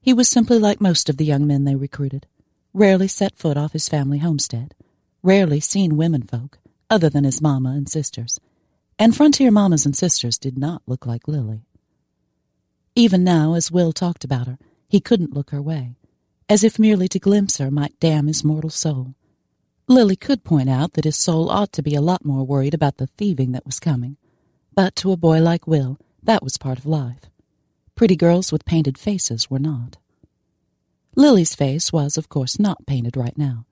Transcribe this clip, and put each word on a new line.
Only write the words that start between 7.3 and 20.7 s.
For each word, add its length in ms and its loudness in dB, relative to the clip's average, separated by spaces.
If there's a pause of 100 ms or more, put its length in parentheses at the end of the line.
mama 300 0
and 180 -4
sisters. 520 -8 (580)
And 180 4
frontier 360 4
mamas 340 4
and 100 0
sisters 440 -2
did 180 -8
not 300 -6
look 180 -8
like 220 -8
Lily. 400 -6 (1300)
Even 280 4
now, 300 2
as 160 -2
Will 240 0
talked 300 -6
about 240 -4
her, 100 -10 (300)
he 120 2
couldn't 360 0
look 160 -6
her 100 -6
way, 360 -8 (520)
as 140 4
if 140 2
merely 300 4
to 120 -4
glimpse 380 0
her 140 -4
might 300 -4
damn 260 2
his 160 -4
mortal 260 -2
soul. 460 -6 (720)
Lily 280 6
could 280 -4
point 260 2
out 240 0